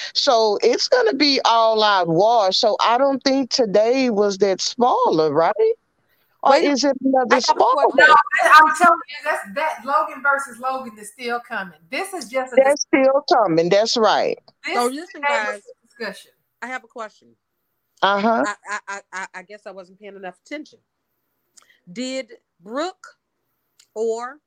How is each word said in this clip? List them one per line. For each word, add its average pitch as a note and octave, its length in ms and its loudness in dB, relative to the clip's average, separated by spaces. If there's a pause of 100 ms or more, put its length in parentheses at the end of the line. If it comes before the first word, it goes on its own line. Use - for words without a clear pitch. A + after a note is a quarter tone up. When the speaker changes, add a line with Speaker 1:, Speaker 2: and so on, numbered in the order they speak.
(140)
Speaker 1:
So A3+ 480 2
it's G4+ 260 0
gonna A4+ 260 2
be C#4 300 0
all A3+ 380 2
out F#3+ 260 2
war. G3 420 2
So G3+ 300 0
I A#3 180 2
don't C4+ 240 0
think C4+ 280 -2
today A#3+ 600 2
was G3+ 280 0
that F#3+ 220 0
spoiler, D#3+ 720 0
right? E3 200 2 (920)
Or C#4 100 4
Speaker 2:
Wait D#4 120 4
a D4 60 2
Speaker 1:
is C4 140 -2
it C#4 200 0
another C4 320 2
Speaker 2:
I B3+ 40 2
got D#4 160 0
a - 40 -6
question. C4+ 300 2 (100)
Speaker 1:
spoiler? - 80 8
Speaker 3:
No, A#4 60 8 (380)
I'm D5 240 8
telling E4+ 220 4 (100)
you, - 160 -16
that's, G#3 300 -6
that D4+ 300 -6
Logan C#4+ 380 -4
versus C4+ 360 -2
Logan B3 400 -8
is G#3 140 -18
still A#3+ 280 -6
coming. G3 380 -12 (120)
This F#4 220 -8
is C#4 160 -12
just B3+ 260 -6
a - 20 4
Speaker 1:
That's C4+ 260 2
still C#4 500 0
coming. F3 360 2
That's G#3 280 0
right. D#3 420 0 (260)
Speaker 3:
This E4 100 -8
Speaker 2:
So B3 120 0
listen, D4+ 360 -10
Speaker 3:
today C#4+ 60 -4 (180)
was G#3 80 -8
Speaker 2:
guys, G3+ 80 -16
Speaker 3:
a - 240 -20
discussion. - 440 -16 (300)
Speaker 2:
I A#3 60 -14
have B3+ 160 -12
a A#3 60 -20
question. G#3+ 480 -18 (680)
Speaker 1:
Uh-huh. G#3 440 0
Speaker 2:
I, G#3 80 -6 (140)
I, G#3 100 -8 (100)
I, G3 120 -12 (120)
I, F#3 220 -10
I F#3 80 -16
guess G3+ 240 -20
I G3+ 40 -16
wasn't F#3 300 -20
paying G3+ 160 -20
enough F#3 280 -16
attention. - 360 -16 (1120)
Did B3+ 400 -10 (280)
Brooke C#4 460 -10 (880)
or A#3 520 -6